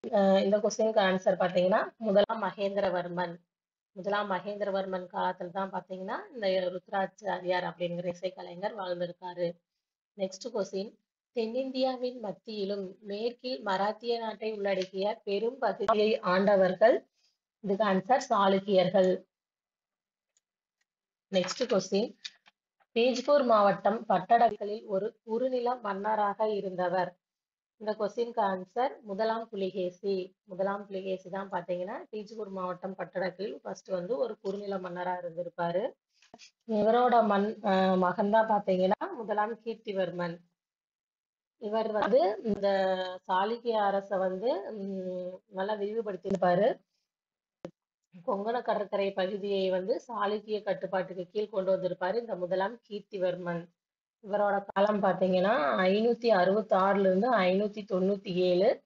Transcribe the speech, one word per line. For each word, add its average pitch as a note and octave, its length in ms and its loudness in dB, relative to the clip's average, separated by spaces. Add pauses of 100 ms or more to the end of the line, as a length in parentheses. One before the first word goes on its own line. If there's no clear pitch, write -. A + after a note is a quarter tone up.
அஹ், G3 360 4
இந்த G3+ 180 4
கொஸ்டினுக்கு A3 440 2
ஆன்சர் F#3 360 2
பாத்தீங்கன்னா, F#3 440 2 (180)
முதலாம் G#3+ 420 2
மகேந்திரவர்மன். F3+ 920 -2 (640)
முதலாம் G3+ 340 -2
மகேந்திரவர்மன் F#3+ 760 -4
காலத்துல F#3 440 -4
தான் G3 200 -4
பாத்தீங்கன்னா, F#3+ 460 -8 (100)
இந்த B3 200 -6 (160)
ருத்ராட்சாரியார் F3+ 1000 -4
அப்படிங்கிற F3 440 -4
இசைக்கலைஞர் F#3 680 -8
வாழ்ந்திருக்காரு. F3+ 720 -4 (680)
Next F#3+ 320 -6
கொஸ்டின், G3+ 420 -6 (440)
தென்னிந்தியாவின் B3+ 840 -2
மத்தியிலும் G3+ 680 -6 (180)
மேற்கில் A#3+ 600 -6
மராத்திய G#3 560 -2
நாட்டை A3 320 -6
உள்ளடக்கிய G3 540 -2 (160)
பெரும் A3+ 380 -2
பகுதியை G#3+ 500 2 (160)
ஆண்டவர்கள். F#3+ 720 6 (680)
இதுக்கு G3+ 220 0
ஆன்சர் G#3 400 2
சாளுக்கியர்கள். G3 840 4 (2250)
Next F#3 340 0
கொஸ்டின், G#3 440 0 (840)
பீஜ்பூர் B3+ 500 4
மாவட்டம் G#3 600 4
பட்டடக்கலில் G#3 800 2
ஒரு G3+ 220 -2 (120)
குறுநில B3 600 -2
மன்னராக G3+ 600 -2 (120)
இருந்தவர். F#3 600 -2 (680)
இந்த G#3+ 120 -4
கொஸ்டினுக்கு A3+ 500 -2
ஆன்சர் G3 580 -2
முதலாம் A3 460 -4
புலிகேசி. F#3+ 680 -4 (300)
முதலாம் G3 380 -4
புலிகேசி F#3+ 460 -8
தான் F#3+ 200 -8
பாத்தீங்கன்னா F3+ 460 -6 (100)
பீஜ்பூர் G#3+ 460 -12
மாவட்டம் F#3 440 -8
பட்டடக்கலில் F#3 600 -6
first - 320 -14
வந்து F#3 280 -4
ஒரு A#3 200 -2
குறுநில G3 400 -6
மன்னரா F3+ 400 -6
இருந்திருப்பாரு. F3 640 -4 (840)
இவரோட A3+ 540 4
மன்-, G#3 420 2
அஹ், F#3+ 320 4
மகன் F#3 340 2
தான் A3 180 6
பாத்தீங்கன்னா F#3+ 520 2 (120)
முதலாம் G#3+ 440 -2
கீர்த்திவர்மன். F#3 800 -6 (1300)
இவர் A3 300 -2
வந்து G#3+ 280 4 (240)
இந்த G3+ 240 0 (540)
சாளுக்கிய A3 600 0
அரசை G3 340 0
வந்து, F#3+ 340 0 (200)
ம், F#3 600 -6 (160)
நல்லா G3 260 -4
விரிவுபடுத்தியிருப்பாரு. G3 920 0 (1500)
கொங்கண G#3 440 -4
கடற்கரை G3 520 -2
பகுதியை G3 580 -2
வந்து F#3 320 0
சாளுக்கிய G#3 580 -4
கட்டுப்பாட்டுக்கு F#3 680 -4
கீழ் G#3 280 -6
கொண்டு F#3+ 180 -2
வந்திருப்பாரு F3+ 460 -2
இந்த A3+ 180 -6
முதலாம் F#3 460 -2
கீர்த்திவர்மன். F3+ 800 -4 (600)
இவரோட G3+ 400 0
காலம் G#3 360 2
பாத்தீங்கன்னா F#3 540 2 (280)
ஐநூத்தி A3+ 500 2
அறுபத்தாறுல G3 760 4
இருந்து F#3+ 220 4 (100)
ஐநூத்தி G3+ 440 2
தொண்ணூத்தி G3 480 0 (100)
ஏழு. F3+ 260 4 (180)